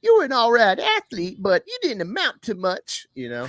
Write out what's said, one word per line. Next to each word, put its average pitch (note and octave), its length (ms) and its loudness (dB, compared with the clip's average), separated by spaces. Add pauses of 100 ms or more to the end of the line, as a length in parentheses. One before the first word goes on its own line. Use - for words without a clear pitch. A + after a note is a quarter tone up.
you A4+ 160 6
were G4 80 4
an C4+ 80 -4
all A#3 180 4
right A3 280 4
athlete, G3 600 -4
but F#3 260 2
you A#4 140 -14
didn't B3+ 200 -4
amount A#3+ 420 -4
to A3 120 -6
much, F#3 600 -6
you B2+ 140 -10
know? A#2+ 200 -8